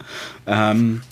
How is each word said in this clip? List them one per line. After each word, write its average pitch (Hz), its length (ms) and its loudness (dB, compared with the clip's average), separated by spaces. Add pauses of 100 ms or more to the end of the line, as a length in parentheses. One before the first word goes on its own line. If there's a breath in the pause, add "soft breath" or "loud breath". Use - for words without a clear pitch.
(500 loud breath)
Ähm, 110 520 2 (100 loud breath)